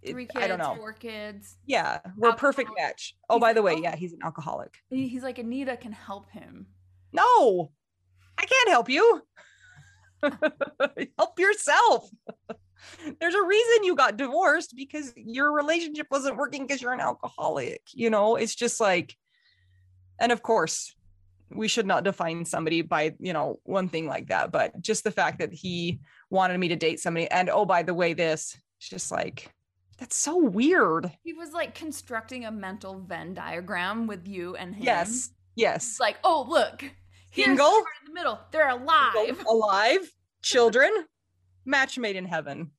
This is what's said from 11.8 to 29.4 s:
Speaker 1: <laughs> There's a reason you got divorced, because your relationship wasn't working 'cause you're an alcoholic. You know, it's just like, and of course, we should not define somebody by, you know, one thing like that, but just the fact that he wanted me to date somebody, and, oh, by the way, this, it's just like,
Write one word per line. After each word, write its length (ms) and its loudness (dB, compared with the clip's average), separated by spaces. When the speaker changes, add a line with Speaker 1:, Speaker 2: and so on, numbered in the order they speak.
Speaker 1:
<laughs> 840 -16
There's 140 0
a 80 4
reason 420 4
you 100 2
got 220 2
divorced, 600 0
because 400 -12
your 360 -2
relationship 580 -2
wasn't 260 -2
working 300 -6
'cause 140 -2
you're 120 -4
an 80 -4
alcoholic. 800 -4
You 180 0
know, 260 4
it's 180 -4
just 260 -4
like, 360 0
and 140 4
of 100 -2
course, 520 0
we 180 -4
should 180 0
not 180 2
define 400 -4
somebody 380 -2
by, 360 -2
you 140 -8
know, 320 -4
one 240 -2
thing 180 -6
like 220 -8
that, 240 -2
but 280 -2
just 240 -4
the 60 0
fact 300 -2
that 120 -4
he 480 -6
wanted 280 2
me 100 0
to 80 -2
date 240 -2
somebody, 300 -4
and, 200 0
oh, 160 2
by 160 2
the 100 -4
way, 220 0
this, 420 -4
it's 100 -18
just 220 -10
like, 420 -8